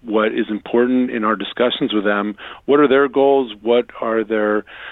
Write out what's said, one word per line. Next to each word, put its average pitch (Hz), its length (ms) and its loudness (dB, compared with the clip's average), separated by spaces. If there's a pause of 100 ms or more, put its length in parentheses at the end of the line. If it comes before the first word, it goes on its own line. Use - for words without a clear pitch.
what 110 320 0
is 110 160 -4
important 123 600 0
in 117 120 -4
our 110 120 2
discussions 117 580 -2
with 104 120 0
them. 104 300 -2 (300)
What 143 140 4
are 147 80 6
their 139 200 4
goals? 135 540 2
What 120 280 0 (120)
are 113 220 -2
their 107 420 -2 (260)